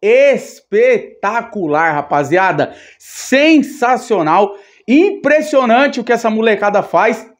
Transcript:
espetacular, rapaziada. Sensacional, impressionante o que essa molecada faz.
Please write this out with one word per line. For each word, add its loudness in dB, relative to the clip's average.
espetacular, 0
rapaziada. -2
Sensacional, 0
impressionante 2
o -6
que -2
essa 0
molecada 0
faz. -2